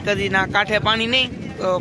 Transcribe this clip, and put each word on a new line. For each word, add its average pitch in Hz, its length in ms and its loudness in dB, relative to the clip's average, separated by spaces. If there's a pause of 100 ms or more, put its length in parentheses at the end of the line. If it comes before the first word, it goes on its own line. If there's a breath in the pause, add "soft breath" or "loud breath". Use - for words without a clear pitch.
કદીના 190 500 2
કાંઠે 208 320 2
પાણી 226 260 0
નહીં, 254 160 2 (300)
તો 190 80 -2 (140)